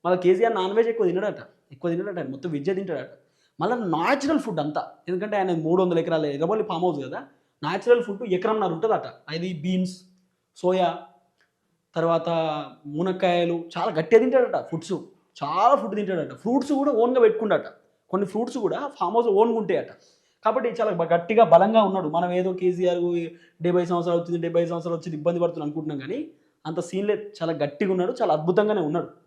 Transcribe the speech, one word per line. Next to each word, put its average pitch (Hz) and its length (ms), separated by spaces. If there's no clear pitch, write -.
మళ్ళీ 180 180
కేసీఆర్ 185 320
నాన్ 185 180
వెజ్ 226 160
ఎక్కువ 226 180
తినడట, 180 300
ఎక్కువ 170 180
తినడట, 180 280
ఆయన 143 100
మొత్తం 135 220
వెజ్జే 151 240
తింటాడట. 170 360
మళ్ళీ 214 160
న్యాచురల్ 240 640
ఫుడ్ 180 220
అంతా, 147 280
ఎందుకంటే 196 280
ఆయన 185 200
మూడు 165 260
వందల 175 160
ఎకరాల 160 280
ఎర్రబల్లి 165 380
ఫామ్ 180 200
హౌస్ 147 200
కదా, 147 140
న్యాచురల్ 202 380
ఫుడ్ 202 260
ఎకరంన్నర 190 440
ఉంటుందట. 180 340
అది 170 240
బీన్స్, 180 480
సోయా, 180 420
తర్వాత 165 320
మునక్కాయలు, 175 800
చాలా 208 140
గట్టిగా 165 280
తింటాడట 247 500
ఫుడ్స్, 165 220
చాలా 190 320
ఫుడ్ 220 220
తింటాడట. 180 380
ఫ్రూట్స్ 262 380
కూడా 277 200
ఓన్గా 247 280
పెట్టుకుంటాడట, 214 460
కొన్ని 196 200
ఫ్రూట్స్ 233 300
కూడా 220 320
ఫామ్ 180 140
హౌస్ 233 120
ఓన్గా 226 320
ఉంటాయట. 175 300
కాబట్టి 226 240
చాలా 214 220
బ-, 175 120
గట్టిగా 170 420
బలంగా 190 380
ఉన్నాడు. 190 260
మనం 175 240
ఏదో 185 200
కేసీఆర్ 175 800
డెబ్బై 175 220
సంవత్సరాలు 170 360
వచ్చింది, 170 200
డెబ్బై 170 260
సంవత్సరాలు 170 300
వచ్చింది, 160 200
ఇబ్బంది 170 240
పడుతుంది 165 220
అనుకుంటున్నాం, 151 360
కానీ 190 300
అంత 165 140
సీన్ 190 260
లేదు. 208 240
చాలా 165 100
గట్టిగా 147 380
ఉన్నాడు, 185 320
చాలా 190 100
అద్భుతంగానే 185 480
ఉన్నాడు. 156 280